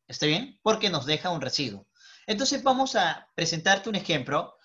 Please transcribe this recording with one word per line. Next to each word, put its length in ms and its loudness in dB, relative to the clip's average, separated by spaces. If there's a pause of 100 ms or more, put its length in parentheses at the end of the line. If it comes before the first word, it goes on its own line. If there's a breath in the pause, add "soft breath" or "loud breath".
¿está 200 -2
bien? 360 0
Porque 260 2
nos 160 -2
deja 260 -2
un 100 -4
residuo. 480 -4 (400 loud breath)
Entonces 340 0
vamos 320 2
a 400 2
presentarte 540 2
un 80 -2
ejemplo, 680 -2